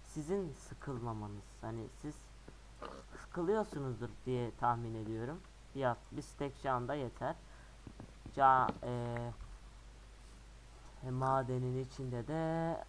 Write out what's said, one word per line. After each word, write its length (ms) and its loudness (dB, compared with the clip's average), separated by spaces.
sizin 500 -2
sıkılmamanız. 880 -6
Hani 260 -4
siz 140 -6
sıkılıyorsunuzdur 920 2
diye 300 2
tahmin 400 2
ediyorum. 460 -2
Bir 80 0
at-, 280 2
bir 100 -4
stek 400 -4
şu 100 2
anda 220 2
yeter. 420 0
Ca-, 360 10
e, 480 0
e, 40 -2
madenin 760 4
içinde 420 -2
de 500 2